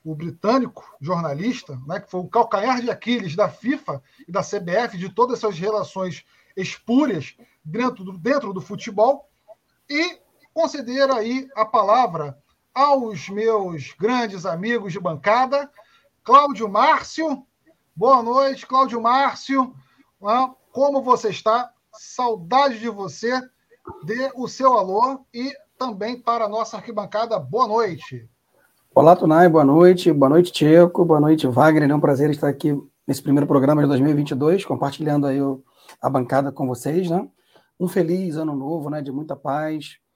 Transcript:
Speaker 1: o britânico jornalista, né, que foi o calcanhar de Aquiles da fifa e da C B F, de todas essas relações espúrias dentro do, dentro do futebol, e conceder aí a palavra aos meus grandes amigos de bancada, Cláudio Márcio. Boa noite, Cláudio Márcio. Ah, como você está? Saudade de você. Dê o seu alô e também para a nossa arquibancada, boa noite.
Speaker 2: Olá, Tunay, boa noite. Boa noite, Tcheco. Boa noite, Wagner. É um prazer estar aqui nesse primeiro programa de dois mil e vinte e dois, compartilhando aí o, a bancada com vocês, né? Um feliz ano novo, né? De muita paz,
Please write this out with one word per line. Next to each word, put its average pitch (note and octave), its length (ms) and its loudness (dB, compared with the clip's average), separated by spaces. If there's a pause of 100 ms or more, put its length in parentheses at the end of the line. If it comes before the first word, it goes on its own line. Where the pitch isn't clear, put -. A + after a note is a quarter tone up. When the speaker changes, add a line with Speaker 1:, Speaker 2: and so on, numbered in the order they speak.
Speaker 1:
o D#3 120 -10
britânico G3+ 840 -4
jornalista, D#3+ 840 -6
né, F3+ 140 -8
que - 100 -20
foi F3+ 100 -8
o F3+ 80 -10
calcanhar A#3 520 0
de A#3 100 -4
Aquiles G3 460 -6
da G3 140 0
fifa G#3 520 -8 (240)
e E3+ 60 -16
da F#3 100 -4
C - 160 -8
B F3 140 -6
F, A3+ 240 -2
de F3+ 140 -8
todas A#3+ 280 -2
essas G#3 200 -4
relações F#3 680 -6 (320)
espúrias A3+ 800 -2 (260)
dentro G#3+ 400 -6
do, F#3+ 140 -14
dentro G#3+ 380 -4
do F#3 80 -8
futebol, G#3+ 680 -2 (600)
e E4 300 -4 (360)
conceder C4+ 560 -2
aí B3+ 440 -4
a A3 120 0
palavra F#3+ 720 0 (340)
aos B3+ 560 0
meus G3 720 -4
grandes G#3 480 -2
amigos G3 460 -4
de F#3+ 80 -10
bancada, B3 720 0 (520)
Cláudio B3 460 4
Márcio. C#4+ 760 0 (500)
Boa A#3+ 280 4
noite, C4 440 -2
Cláudio B3 360 0
Márcio. C4 720 0 (480)
Ah, B3 320 -2 (160)
como C4+ 320 0
você A#3 260 0
está? A3+ 460 -2 (180)
Saudade A#3+ 840 -2
de A3+ 100 -8
você. A3 540 -6 (600)
Dê B3 320 -4
o B3 100 -8
seu C4 320 2
alô A3 560 -2
e B3+ 180 -8 (240)
também A#3+ 440 -8
para A#3 240 -2
a G#3 40 -2
nossa A3 280 -6
arquibancada, G#3 600 -6
boa F3+ 280 -2
noite. F#3 640 -4 (640)
Speaker 2:
Olá, D#3+ 220 8
Tunay, E3 320 6
boa D#3 160 6
noite. F3 480 6
Boa C#3 180 4
noite, F3 220 4
Tcheco. E3+ 520 6
Boa D#3+ 160 4
noite, D#3 260 4
Wagner. D3 440 4
É D3 40 2
um D3 60 0
prazer D3+ 300 2
estar D3 180 -2
aqui C#3+ 240 -2 (340)
nesse C3+ 160 -4
primeiro C#3 240 2
programa C#3+ 360 4
de C#3+ 60 2
dois C#3 120 2
mil C#3+ 100 2
e D3 40 0
vinte D3 160 -2
e D3+ 40 -4
dois, D#3 300 0
compartilhando C#3+ 640 -2
aí C#3 160 -2
o, C3+ 220 -6 (360)
a B2 80 -4
bancada C3+ 440 -2
com C#3 160 -6
vocês, D3+ 420 -4
né? F#3 180 -2 (500)
Um F3+ 100 -2
feliz F3 480 -2
ano D#3 180 -6
novo, D3 360 -6
né? D3+ 100 -6
De C#3 100 -10
muita D3+ 240 -10
paz, D3+ 640 -8 (180)